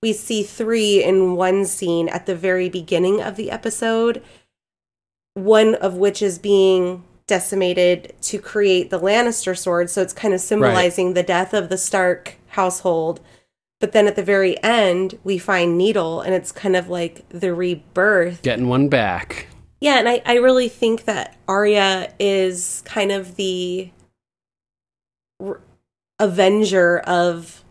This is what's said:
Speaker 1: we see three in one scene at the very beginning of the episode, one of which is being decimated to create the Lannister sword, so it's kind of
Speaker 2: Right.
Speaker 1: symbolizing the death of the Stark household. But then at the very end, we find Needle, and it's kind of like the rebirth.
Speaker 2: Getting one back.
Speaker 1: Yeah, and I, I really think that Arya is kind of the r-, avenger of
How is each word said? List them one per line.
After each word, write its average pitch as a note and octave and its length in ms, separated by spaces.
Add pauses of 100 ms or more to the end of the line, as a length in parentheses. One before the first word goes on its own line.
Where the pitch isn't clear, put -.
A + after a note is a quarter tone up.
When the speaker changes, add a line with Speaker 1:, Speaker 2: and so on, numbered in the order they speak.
Speaker 1:
we A3 100
see G#3+ 300
three G#3+ 600
in F#3 320
one F#3 300
scene E3+ 440
at - 180
the F#3 80
very F#3 340
beginning F3+ 540
of F#3+ 140
the A3 120
episode, A3+ 720 (1120)
one G#3+ 400
of F#3+ 220
which G3 260
is F#3+ 160
being F#3 680 (220)
decimated F3+ 960
to - 180
create F#3+ 500
the F#3 100
Lannister G#3 580
sword, F3 320
so G3 120
it's F#3 120
kind G#3 200
of F#3 60
Speaker 2:
Right. - 80
Speaker 1:
symbolizing F3+ 680
the F3+ 100
death F#3 320
of F#3 140
the F#3 80
Stark F3+ 580 (140)
household. F3 680 (640)
But G3+ 100
then G#3 160
at G#3 80
the G3 80
very F#3+ 400
end, F#3+ 600
we F#3+ 160
find F3 380
Needle, F3+ 440
and F#3 140
it's - 180
kind F#3+ 220
of F3+ 120
like E3+ 420
the F3+ 240
rebirth. F3+ 920
Speaker 2:
Getting B2 260
one C3 200
back. G#2+ 580 (340)
Speaker 1:
Yeah, C#4 180
and A3 80
I, A#3+ 180
I A#3+ 100
really B3+ 340
think A3+ 360
that G3 300 (140)
Arya G3 680
is F#3+ 680
kind G3 260
of F#3 240
the F3+ 540 (1500)
r-, F#3+ 160 (600)
avenger F#3+ 800
of F3 720